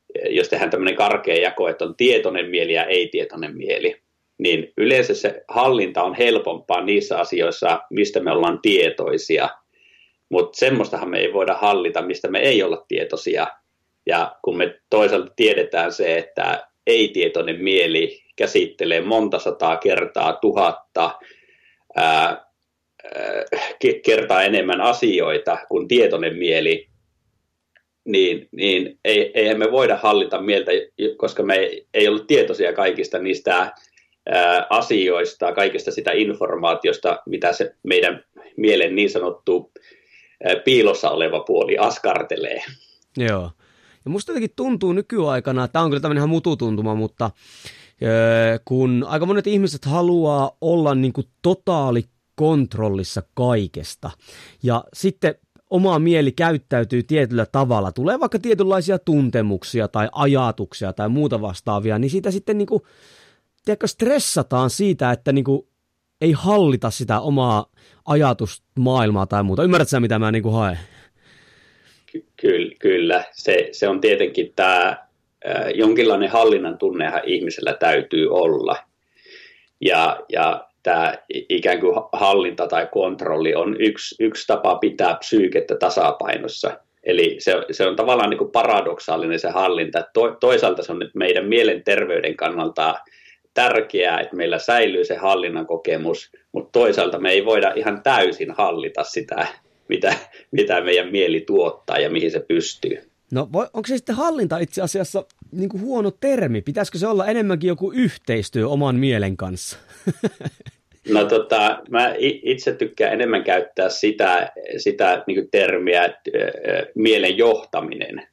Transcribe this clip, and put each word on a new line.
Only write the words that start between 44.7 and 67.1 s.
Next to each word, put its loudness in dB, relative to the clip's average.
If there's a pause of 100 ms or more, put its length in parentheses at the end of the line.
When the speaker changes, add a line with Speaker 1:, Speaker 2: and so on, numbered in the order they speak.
Speaker 2:
nykyaikana, -2
tää -2
on 0
kyllä 0
tämmönen 0
ihan 0
mututuntuma, -2
mutta, -4 (720)
öö, 2
kun 2
aika -2
monet 0
ihmiset 0
haluaa 2
olla 2
niinku 0 (180)
totaalikontrollissa 0 (100)
kaikesta, -2 (520)
ja 0 (100)
sitten -2 (360)
oma 4
mieli 4
käyttäytyy 0
tietyllä 0
tavalla, 0
tulee -2
vaikka -2
tietynlaisia 0
tuntemuksia 0
tai -2
ajatuksia 0
tai -2
muuta 0
vastaavia, -2
niin 0
siitä -2
sitten -2
niinku, -2 (800)
tiedätkö, -2
stressataan 0
siitä, 0
että -2
niinku 0 (540)
ei 4
hallita 2
sitä -2